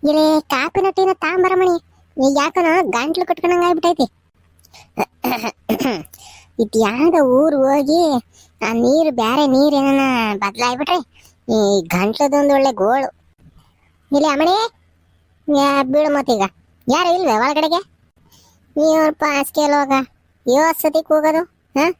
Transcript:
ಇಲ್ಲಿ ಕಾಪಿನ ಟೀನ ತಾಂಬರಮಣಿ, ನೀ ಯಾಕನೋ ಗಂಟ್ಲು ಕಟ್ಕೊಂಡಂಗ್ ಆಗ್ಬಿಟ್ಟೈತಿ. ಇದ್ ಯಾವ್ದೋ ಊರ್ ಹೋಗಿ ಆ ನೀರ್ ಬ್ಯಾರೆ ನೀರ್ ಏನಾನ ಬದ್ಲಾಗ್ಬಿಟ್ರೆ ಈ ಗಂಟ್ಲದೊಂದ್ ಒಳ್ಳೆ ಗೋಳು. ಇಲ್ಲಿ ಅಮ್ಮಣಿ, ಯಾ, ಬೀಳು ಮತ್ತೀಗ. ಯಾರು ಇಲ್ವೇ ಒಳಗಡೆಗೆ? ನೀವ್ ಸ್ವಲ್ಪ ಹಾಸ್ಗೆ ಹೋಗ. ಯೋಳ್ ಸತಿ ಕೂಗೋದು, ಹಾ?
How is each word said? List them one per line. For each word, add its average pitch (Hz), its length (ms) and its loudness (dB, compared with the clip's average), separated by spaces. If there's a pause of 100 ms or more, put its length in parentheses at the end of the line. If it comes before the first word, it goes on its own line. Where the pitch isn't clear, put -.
ಇಲ್ಲಿ 311 380 2
ಕಾಪಿನ 285 500 -2
ಟೀನ 381 220 0
ತಾಂಬರಮಣಿ, 370 640 0 (400)
ನೀ 262 100 0 (100)
ಯಾಕನೋ 320 360 0 (100)
ಗಂಟ್ಲು 320 440 -2
ಕಟ್ಕೊಂಡಂಗ್ 349 380 0
ಆಗ್ಬಿಟ್ಟೈತಿ. 339 420 0 (2500)
ಇದ್ 220 160 -2
ಯಾವ್ದೋ 254 500 2
ಊರ್ 285 280 2
ಹೋಗಿ 277 460 2 (600)
ಆ 220 120 -4
ನೀರ್ 262 420 0
ಬ್ಯಾರೆ 240 320 0
ನೀರ್ 277 280 2
ಏನಾನ 269 280 2 (340)
ಬದ್ಲಾಗ್ಬಿಟ್ರೆ 247 640 -4 (500)
ಈ 220 100 0 (220)
ಗಂಟ್ಲದೊಂದ್ 220 720 0
ಒಳ್ಳೆ 269 200 2
ಗೋಳು. 226 360 -2 (1000)
ಇಲ್ಲಿ 285 180 2
ಅಮ್ಮಣಿ, 311 280 0 (920)
ಯಾ, 277 340 2
ಬೀಳು 294 320 0
ಮತ್ತೀಗ. 254 280 0 (440)
ಯಾರು 339 280 2
ಇಲ್ವೇ 349 220 0
ಒಳಗಡೆಗೆ? 302 440 0 (960)
ನೀವ್ 311 180 2
ಸ್ವಲ್ಪ 311 340 0
ಹಾಸ್ಗೆ 285 380 -2
ಹೋಗ. 285 260 0 (540)
ಯೋಳ್ 302 280 2
ಸತಿ 320 280 -2
ಕೂಗೋದು, 311 400 0 (320)
ಹಾ? 285 120 0 (140)